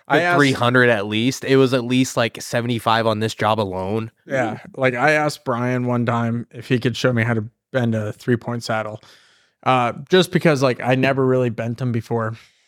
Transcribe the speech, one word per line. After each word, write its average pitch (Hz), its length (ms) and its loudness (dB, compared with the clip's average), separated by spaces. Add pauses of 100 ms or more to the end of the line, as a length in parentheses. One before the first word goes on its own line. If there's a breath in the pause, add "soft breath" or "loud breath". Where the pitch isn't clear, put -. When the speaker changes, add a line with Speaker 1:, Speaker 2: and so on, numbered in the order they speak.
Speaker 1:
I 143 120 2
Speaker 2:
the 165 40 2
Speaker 1:
asked 175 140 2
Speaker 2:
three 139 160 4
hundred 123 360 4
at 107 160 0
least. 110 380 -2
It 135 140 4
was 131 160 4
at 127 100 0
least, 127 340 0
like, 117 240 -2
seventy-five 117 640 0
on 107 140 0
this 110 160 -2
job 110 240 0
alone. 101 520 -4 (140)
Speaker 1:
Yeah. 120 340 -4 (180)
Like, 131 160 0
I 131 180 2
asked 151 340 -2
Brian 123 400 -2
one 120 200 0
time 117 460 -2
if 117 160 -16
he 127 120 2
could 117 160 -2
show 127 180 0
me 117 100 2
how 117 100 0
to 110 120 -2 (260)
bend 120 220 0
a 107 200 -4
three-point 120 500 -4
saddle. 107 380 -6 (600 soft breath)
Uh, 120 300 2 (160)
just 185 220 4
because, 147 320 2
like, 127 180 0
I 127 140 2
never 131 300 2
really 127 240 2
bent 113 300 -6
them 127 120 -2
before. 113 460 -4 (300 soft breath)